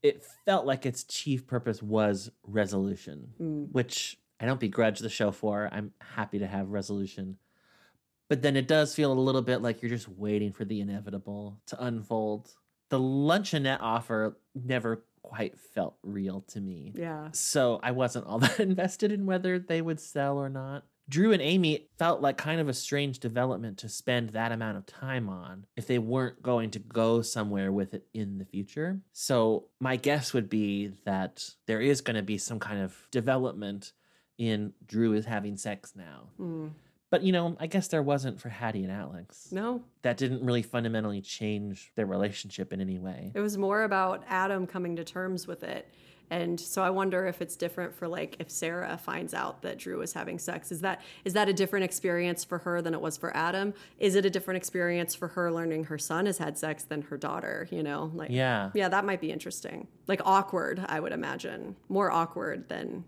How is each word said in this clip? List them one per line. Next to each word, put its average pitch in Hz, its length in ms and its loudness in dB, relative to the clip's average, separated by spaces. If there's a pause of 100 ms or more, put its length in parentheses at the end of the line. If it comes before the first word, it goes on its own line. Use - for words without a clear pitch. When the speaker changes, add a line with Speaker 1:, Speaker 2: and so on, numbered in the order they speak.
Speaker 1:
it 143 180 2 (200)
felt 190 220 4
like 135 200 0
its 120 180 -4
chief - 420 -2
purpose 117 360 -2
was 104 480 2 (140)
resolution, 98 840 0 (120)
Speaker 2:
Mm. 151 320 -4
Speaker 1:
which - 460 -2 (220)
I 117 60 -2
don't 127 140 0
begrudge 110 400 4
the 113 80 -4
show 104 240 2
for. 104 400 -2
I'm 107 280 -6
happy 104 380 -6
to 101 80 0
have 98 240 -4
resolution. 98 680 -4 (920)
But 135 140 2
then 139 140 6
it 135 100 4
does 151 280 6
feel 147 180 4
a - 20 4
little 131 280 6
bit 120 200 2
like 117 200 0
you're 117 60 -2
just 117 200 -4
waiting 104 440 0
for 110 120 -6
the 104 160 -2
inevitable 101 840 -6
to - 180 -8
unfold. 110 640 -2 (380)
The 139 100 2
luncheonette 143 840 2
offer 113 560 0 (180)
never 123 500 -2 (180)
quite - 360 -6
felt - 440 -4
real 95 460 -4
to 107 120 -10
me. 92 340 -8
Speaker 2:
Yeah. 156 380 -6
Speaker 1:
So 123 500 2
I 123 100 0
wasn't 123 340 0
all 107 120 -2
<laughs> - 80 6
that - 140 2
invested 190 520 2
in 202 140 0
whether 185 320 2
they 170 220 0
would 165 200 -2
sell 143 380 0
or 139 100 -2
not. 135 360 -8 (240)
Drew 175 240 6
and 190 80 6
Amy 156 460 4 (120)
felt 170 220 4
like 135 160 4
kind 160 240 0
of 151 80 2
a 131 60 0
strange 143 460 0
development 117 580 0
to 117 100 -10
spend 120 420 0
that 113 200 0
amount 113 260 -2
of 196 100 -8
time 127 420 -4
on 92 380 -10 (100)
if 110 100 -8
they 123 140 4
weren't 123 420 0
going 117 300 2
to 104 80 -8
go 113 420 4
somewhere 101 480 0
with 98 240 0
it - 180 -10
in 101 260 -4
the 95 60 -6
future. 156 540 -4 (140)
So 113 540 4 (120)
my 131 160 0
guess 139 400 2
would 110 160 2
be 101 440 0 (100)
that 95 440 -2 (180)
there 110 140 0
is 131 200 4
gonna 110 240 0
be 101 140 -2
some 113 200 -4
kind 104 240 -4
of - 300 -6
development 110 800 0 (440)
in 107 360 0 (120)
Drew 110 280 2
is 107 140 2
having 104 300 -4
sex 101 380 -8
now. 78 360 -18 (100)
Speaker 2:
Mm. 160 320 -6 (360)
Speaker 1:
But, 180 140 4
you 190 80 4
know, 170 300 2
I 165 80 -4
guess 185 180 2
there 160 160 2
wasn't 139 380 0
for - 80 -10
Hattie 110 340 -4
and 92 80 -4
Alex. 92 600 -10
Speaker 2:
No. 233 320 -2 (180)
Speaker 1:
That 120 140 2
didn't 127 280 0
really 120 180 4
fundamentally 110 580 0
change 104 760 -6
their 110 100 2
relationship 98 680 -2
in 95 80 -4
any 95 180 -2
way. 92 340 -8
Speaker 2:
It 202 80 -4
was 208 160 -2
more 196 280 2
about 190 440 2
Adam 190 380 0
coming 175 300 -4
to 170 80 -6
terms 185 420 -4
with 170 160 -10
it. - 260 -8 (420)
And 170 280 -2
so - 240 -2
I 185 80 4
wonder 190 360 2
if 175 140 -4
it's 170 140 -6
different 170 400 -4
for, 170 140 -6
like, 165 320 -6
if 165 100 -10
Sarah 170 480 -4
finds - 360 -6
out - 280 -4
that - 160 -6
Drew - 240 -6
is - 120 -6
having 170 260 -6
sex. 170 320 -8
Is 160 80 -6
that, 185 200 -2 (240)
is 185 100 -2
that 208 140 4
a 202 40 4
different 190 320 2
experience 175 580 0
for 180 160 -4
her 175 240 0
than 165 100 0
it 160 80 -2
was 160 160 -4
for - 200 -6
Adam? 190 360 0 (280)
Is 190 160 6
it 196 100 6
a 190 40 6
different 185 260 -2
experience 175 580 0
for 175 140 -6
her 175 240 0
learning 165 320 0
her 156 140 -6
son 170 280 0
has 190 120 0
had 151 200 -4
sex 156 240 -4
than 147 200 -4
her 147 140 -8
daughter, - 540 -4
you 165 140 -2
know? 147 280 -4
Like, 160 180 -8
Speaker 1:
Yeah. 123 440 2
Speaker 2:
yeah, 196 140 2
that 190 160 2
might 196 160 0
be 156 100 -4
interesting. - 560 -8 (220)
Like, 190 160 2
awkward, 185 640 2
I 156 100 -2
would 160 140 -4
imagine. - 640 -6 (120)
More 190 220 2
awkward 165 580 -2
than - 400 -6